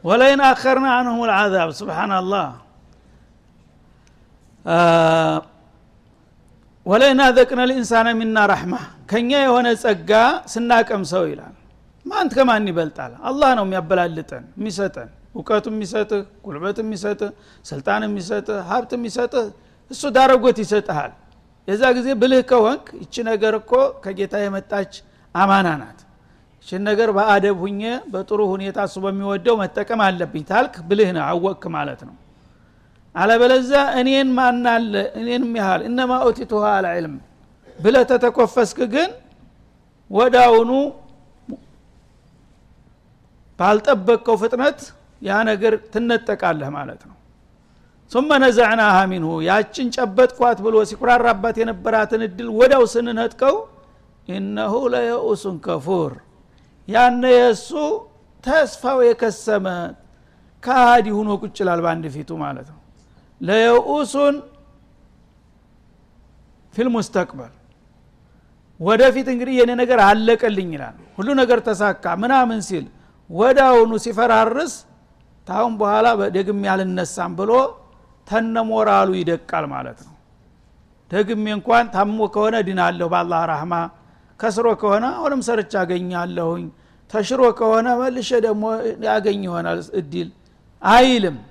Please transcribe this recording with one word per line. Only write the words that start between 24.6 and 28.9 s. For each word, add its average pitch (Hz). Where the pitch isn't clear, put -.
አማና 196
ናት። 110
ይቺን -
ነገር 214
በአደብ 202
ሁኜ 202
በጥሩ 208
ሁኔታ 190
እሱ 190